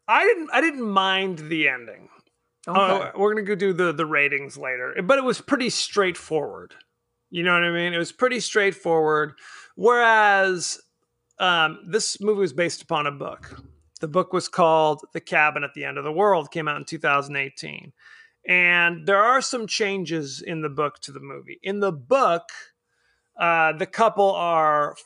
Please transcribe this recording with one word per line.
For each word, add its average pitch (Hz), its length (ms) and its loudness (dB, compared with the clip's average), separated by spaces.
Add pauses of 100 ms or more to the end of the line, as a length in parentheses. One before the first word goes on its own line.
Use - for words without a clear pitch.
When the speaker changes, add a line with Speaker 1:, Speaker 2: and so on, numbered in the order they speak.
Speaker 1:
I 262 160 4
didn't, 370 280 2
I 240 80 2
didn't 294 300 0
mind 190 480 0
the 156 300 -2
ending. 117 400 -8 (580)
Speaker 2:
Okay. 175 140 2
Speaker 1:
Uh, 190 360 0
we're 202 160 2
gonna 214 140 -4
go 208 80 -2
do 190 180 0
the, 170 200 0
the 156 140 -2
ratings 143 520 -2
later, 131 340 -8 (120)
but 262 140 4
it 269 60 0
was 247 160 -2
pretty 247 300 2
straightforward. 147 1040 -4 (560)
You 175 140 -4
know 180 100 4
what 175 80 4
I 175 80 0
mean? 170 240 -2
It 170 40 -2
was 170 120 -4
pretty 247 300 0
straightforward. 160 960 0 (380)
Whereas, 208 1040 4 (600)
um, 165 480 0
this 208 320 -4
movie 208 180 0
was 185 140 0
based 165 280 -2
upon 147 280 -2
a - 20 -2
book. - 480 -12 (420)
The 160 60 -6
book 170 260 -2
was 180 140 -2
called 160 560 2 (120)
The 165 60 -10
Cabin 151 440 0
at 139 100 -10
the 143 100 -10
End 139 140 -8
of 143 60 -6
the 151 80 -6
World, 175 400 2
came 156 160 -6
out 147 80 -4
in 147 80 -12
two 165 120 -12
thousand 143 380 -2
eighteen. - 580 -10 (540)
And 175 580 2
there 196 160 4
are 247 220 4
some 233 240 -4
changes 165 720 -4
in 160 220 -8
the 151 60 -4
book 143 320 -4
to - 100 -14
the 135 80 -18
movie. 139 420 -16
In 202 200 -6
the 196 100 2
book, 170 540 0 (920)
uh, 165 360 2
the 156 120 -6
couple 208 460 2
are 160 640 0 (120)